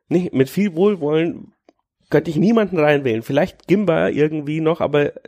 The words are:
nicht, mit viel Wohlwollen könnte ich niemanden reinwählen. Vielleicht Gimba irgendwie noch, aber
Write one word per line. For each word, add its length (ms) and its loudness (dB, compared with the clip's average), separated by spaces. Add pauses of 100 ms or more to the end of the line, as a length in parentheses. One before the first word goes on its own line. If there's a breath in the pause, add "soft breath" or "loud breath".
nicht, 220 0
mit 160 2
viel 280 -2
Wohlwollen 800 -2 (580)
könnte 180 2
ich 60 -4
niemanden 420 2
reinwählen. 460 2
Vielleicht 440 -2
Gimba 420 2
irgendwie 520 -2
noch, 180 0
aber 340 0 (140)